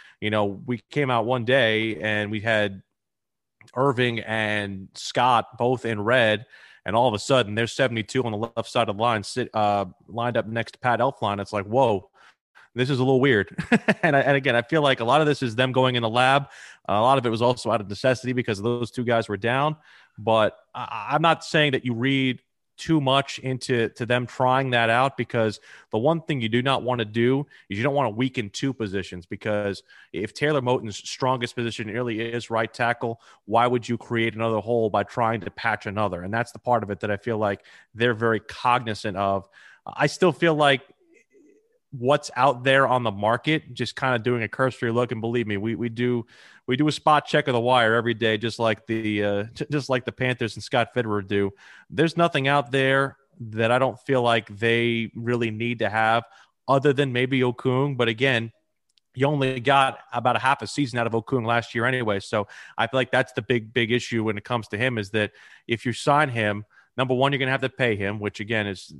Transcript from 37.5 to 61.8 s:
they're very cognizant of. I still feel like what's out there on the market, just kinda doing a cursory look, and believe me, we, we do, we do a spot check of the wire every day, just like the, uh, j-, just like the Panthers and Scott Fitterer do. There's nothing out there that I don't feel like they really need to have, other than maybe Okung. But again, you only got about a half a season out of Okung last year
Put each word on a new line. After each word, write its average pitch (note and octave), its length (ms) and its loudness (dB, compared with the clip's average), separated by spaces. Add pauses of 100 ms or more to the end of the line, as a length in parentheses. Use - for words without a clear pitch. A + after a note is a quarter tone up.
they're A#2 200 2
very A2 260 0
cognizant A2+ 800 -2
of. G2 320 -2 (360)
I - 220 0
still F3 240 2
feel E3 240 2
like C#3+ 260 4 (1080)
what's C#3 460 0
out B2+ 260 2
there C3+ 240 6
on B2 160 2
the A2+ 80 0
market, A#2+ 640 -2
just A#2+ 240 -6
kinda B2+ 220 0
doing A#2+ 240 -2
a G#2+ 40 -2
cursory B2+ 460 -2
look, A#2+ 180 0
and A2+ 80 -6
believe A#2 280 -2
me, G#2 100 -2
we, A2 180 -4
we A#2 140 -4
do, A#2+ 360 -2 (420)
we B2+ 100 0
do D3 100 2
a D3 40 2
spot D3 340 2
check D3 220 0
of C3+ 60 2
the B2 60 2
wire A#2 360 4
every A#2 180 2
day, A2 240 2
just A2 220 -6
like A2+ 260 0
the, G#2+ 380 -2
uh, G2+ 200 0 (120)
j-, - 160 -8
just D3 180 -4
like B2+ 160 -2
the A2+ 60 -6
Panthers B2 440 -4
and G#2+ 80 -14
Scott A#2+ 300 0
Fitterer G#2 340 -2
do. G2+ 240 0 (380)
There's D#3 260 0
nothing E3 320 2
out C#3 220 2
there C3+ 480 2 (220)
that A2+ 320 0
I B2 80 4
don't B2+ 220 0
feel C3 200 0
like A#2 380 0
they A#2 560 2
really A#2 340 -2
need A#2 300 -6
to A2 100 0
have, A2 360 2 (420)
other C#3 260 4
than C3+ 180 0
maybe B2+ 280 0
Okung. B2+ 580 0
But A#2+ 100 2
again, A#2 440 0 (640)
you B2+ 100 0
only C3+ 340 0
got C3+ 380 2 (160)
about A#2+ 220 0
a A2 40 -2
half C3 220 0
a A2 60 -6
season B2 320 -4
out A#2 80 0
of G#2+ 60 -4
Okung A#2 300 -2
last A#2 300 0
year A#2 120 0